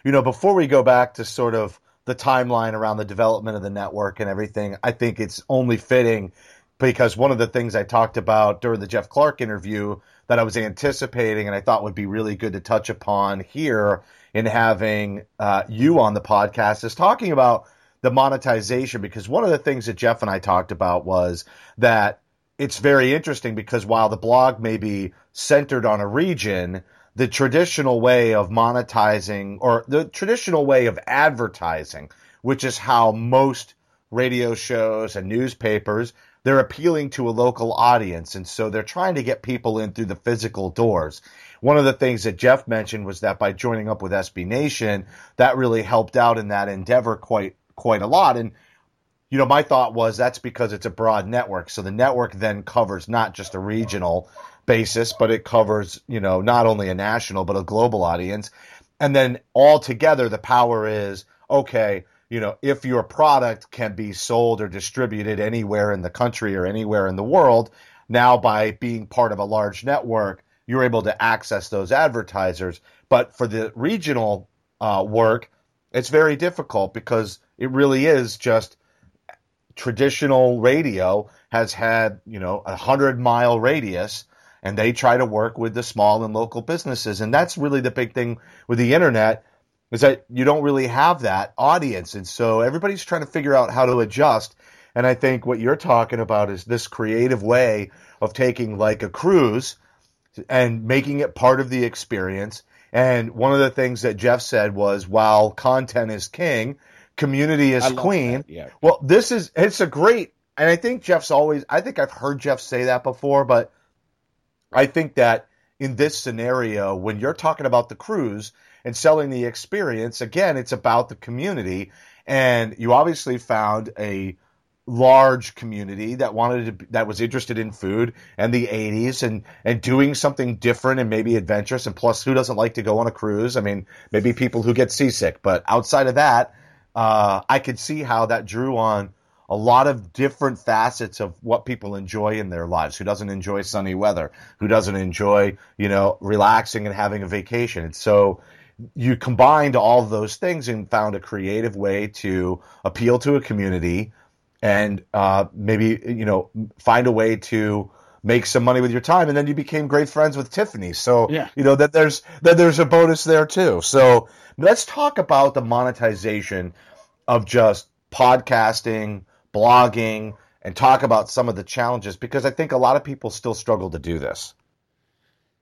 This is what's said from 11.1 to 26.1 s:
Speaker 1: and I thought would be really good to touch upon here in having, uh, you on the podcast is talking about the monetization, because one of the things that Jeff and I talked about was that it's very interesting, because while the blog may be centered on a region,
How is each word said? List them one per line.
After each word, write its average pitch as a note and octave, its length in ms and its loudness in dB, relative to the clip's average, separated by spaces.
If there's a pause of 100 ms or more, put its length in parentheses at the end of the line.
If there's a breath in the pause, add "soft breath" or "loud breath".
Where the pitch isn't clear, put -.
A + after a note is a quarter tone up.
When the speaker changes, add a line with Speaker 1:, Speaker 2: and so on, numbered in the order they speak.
Speaker 1:
and G2+ 80 -4
I G2+ 40 -6
thought A2 220 0
would G#2 140 -10
be G2+ 100 -6
really G#2+ 300 -6
good G#2 160 -6
to G2 80 -10
touch A2 300 -2
upon G2+ 500 -2
here G#2+ 600 -2 (320 soft breath)
in A2+ 100 -2
having, G#2+ 760 0 (160)
uh, G2+ 300 0
you C3+ 320 2
on G#2+ 120 2
the G#2 80 -4
podcast G#2 640 0
is A2+ 100 -10
talking G3+ 380 0
about B2 320 4 (380 soft breath)
the B2+ 80 0
monetization, B2+ 880 0
because G2 280 -12
one D#3 160 0
of F#3+ 60 2
the D3+ 60 4
things C3 300 -4
that A2 100 -6
Jeff A#2 240 0
and G#2+ 100 -2
I G2 100 -2
talked F#2 320 0
about F2 340 -2
was F2+ 400 0 (320 soft breath)
that A2 420 2 (380)
it's C#3 200 -6
very C3+ 360 4
interesting, C#3+ 400 -6
because G#2+ 320 -6
while A2 240 2
the G#2+ 60 -4
blog A#2+ 440 2
may A2 160 -2
be G2 380 -6 (180 soft breath)
centered C#3+ 540 0
on G#2+ 140 2
a G2+ 60 -4
region, G2+ 760 -4 (320 soft breath)